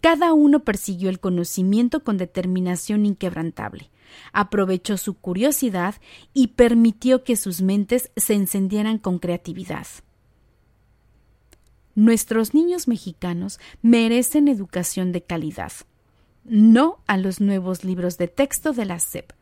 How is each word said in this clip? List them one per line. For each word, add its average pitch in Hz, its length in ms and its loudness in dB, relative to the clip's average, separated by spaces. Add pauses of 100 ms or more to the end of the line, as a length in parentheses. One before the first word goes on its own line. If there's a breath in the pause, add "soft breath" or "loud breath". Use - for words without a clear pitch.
Cada 330 320 4
uno 294 280 6
persiguió 190 480 -4
el 185 100 -6
conocimiento 190 840 0
con 208 140 -2
determinación 185 880 -2
inquebrantable, 170 880 -6 (420 loud breath)
aprovechó 190 640 -2
su 185 180 -8
curiosidad 190 800 -2 (380 soft breath)
y 262 140 2
permitió 233 760 4
que 240 120 0
sus 185 260 -6
mentes 202 540 0
se 220 180 -2
encendieran 208 680 -2
con 180 200 -4
creatividad. 175 680 -8 (2000)
Nuestros 220 580 2
niños 339 340 0
mexicanos 180 720 -8 (220 loud breath)
merecen 233 680 4
educación 185 640 -4
de 175 120 -6
calidad, 156 480 -8 (720)
no 226 640 6
a 202 100 0
los 190 220 -4
nuevos 185 440 -2
libros 180 340 -4
de 175 100 -2
texto - 460 -2
de 233 120 -4
la 175 140 -8
sep. - 320 -10 (100)